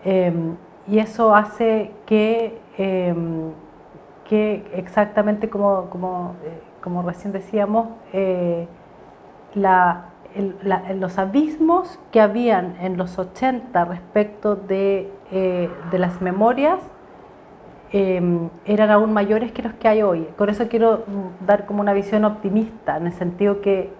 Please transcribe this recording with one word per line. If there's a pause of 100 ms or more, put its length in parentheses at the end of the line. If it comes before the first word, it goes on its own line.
Em, (300)
y
eso
hace (120)
que, (180)
em, (760)
que (120)
exactamente
como,
como, (100)
eh, (220)
como
recién
decíamos, (240)
eh, (880)
la, (240)
el,
la,
los
abismos (140)
que
habían
en
los
ochenta
respecto
de, (220)
eh, (200)
de
las
memorias, (1120)
em, (140)
eran
aún
mayores
que
los
que
hay
hoy. (100)
Con
eso
quiero,
mm,
dar
como
una
visión
optimista,
en
el
sentido
que